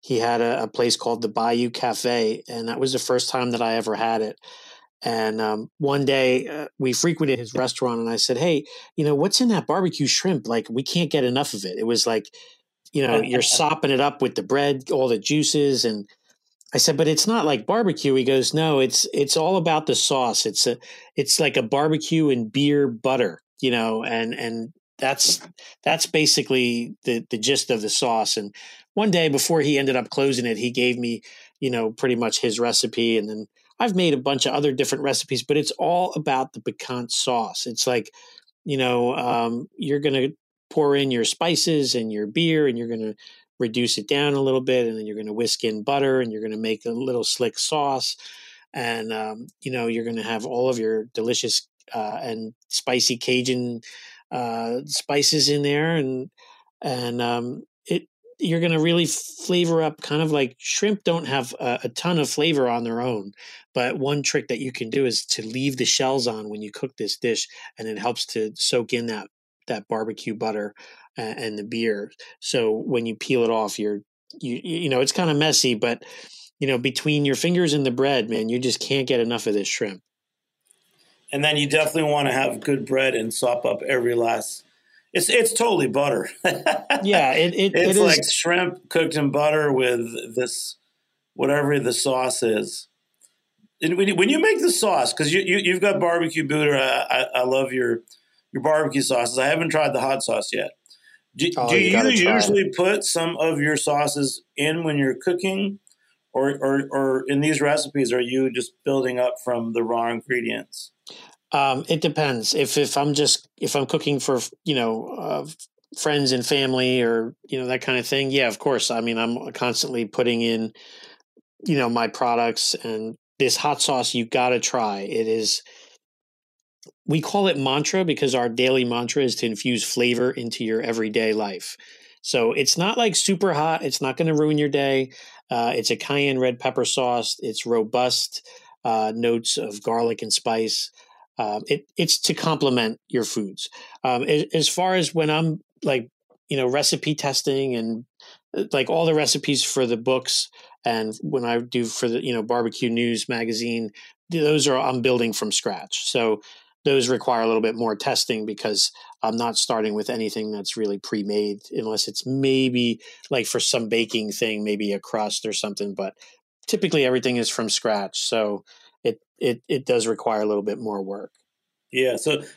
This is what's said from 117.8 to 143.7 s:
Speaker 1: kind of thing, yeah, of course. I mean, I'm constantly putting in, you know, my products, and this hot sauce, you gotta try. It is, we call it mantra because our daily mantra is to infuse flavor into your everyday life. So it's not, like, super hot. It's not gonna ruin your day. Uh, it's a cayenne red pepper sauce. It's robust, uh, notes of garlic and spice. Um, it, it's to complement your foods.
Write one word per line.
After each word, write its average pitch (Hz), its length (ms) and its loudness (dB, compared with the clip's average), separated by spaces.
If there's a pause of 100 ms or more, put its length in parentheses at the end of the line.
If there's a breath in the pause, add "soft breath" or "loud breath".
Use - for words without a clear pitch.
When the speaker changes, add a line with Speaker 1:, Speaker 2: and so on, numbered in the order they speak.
Speaker 1:
kind 127 140 0
of 120 80 0
thing, 135 280 0
yeah, 131 160 4
of 104 100 -4
course. 127 320 0
I 117 100 -2
mean, 117 160 -2
I'm 117 360 -4
constantly 120 520 -2
putting 117 380 0
in, 113 300 0 (920 loud breath)
you 147 140 2
know, 120 100 2
my 117 200 0
products, 117 640 0
and 110 400 -6 (240)
this - 180 2
hot 156 240 0
sauce, 127 320 0
you 120 120 0
gotta 123 340 2
try. 107 440 -2
It 110 260 -2
is, 110 340 0 (1400 loud breath)
we 156 140 2
call 202 260 0
it 160 100 2
mantra 147 480 0
because 139 300 0
our 120 140 2
daily 127 360 2
mantra 120 380 -2
is 117 140 0
to 120 100 -4
infuse 113 380 -2
flavor 123 480 0
into 117 320 -6
your 110 180 -2
everyday 113 500 0
life. 101 440 -4 (460 loud breath)
So 123 300 0
it's 160 240 2
not, 196 220 0
like, 220 160 2
super 190 380 2
hot. 160 320 0
It's 135 160 -2
not 135 160 -2
gonna 160 180 2
ruin 151 240 4
your 147 100 2
day. 135 440 2 (380 loud breath)
Uh, 117 260 0
it's 113 140 0
a 113 60 0
cayenne 135 440 0
red 127 180 0
pepper 127 280 0
sauce. 123 520 0
It's 120 280 -6
robust, 120 800 0 (400 loud breath)
uh, 110 300 0
notes 117 440 0
of 107 240 -8
garlic 117 400 -2
and 110 100 -6
spice. 113 580 -2 (480 soft breath)
Um, 107 280 -4
it, 143 180 -2 (120)
it's 165 260 2
to 165 120 0
complement 127 640 0 (100)
your 117 160 0
foods. 98 440 -8 (340 loud breath)